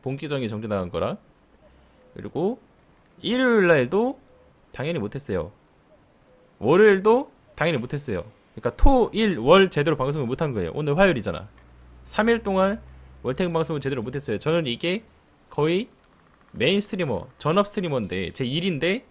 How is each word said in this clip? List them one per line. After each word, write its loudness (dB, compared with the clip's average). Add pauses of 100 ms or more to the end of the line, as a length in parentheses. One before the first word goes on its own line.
본계정이 -6
정지당한 -4
거라. -4 (960)
그리고 -6 (640)
일요일 2
날도 2 (520)
당연히 -6
못했어요. -6 (1080)
월요일도 4 (240)
당연히 -2
못했어요. -6 (300)
그러니까 -6
토, 6
일, 0
월 6
제대로 0
방송을 -2
못한 -4
거예요. -2
오늘 -2
화요일이잖아. 0 (540)
삼 -2
일 0
동안 0 (440)
월탱 -2
방송을 -4
제대로 -4
못했어요. -6
저는 -2
이게 -4 (460)
거의 -2 (640)
메인 0
스트리머, -6 (100)
전업 0
스트리머인데, -4
제 -6
일인데 -4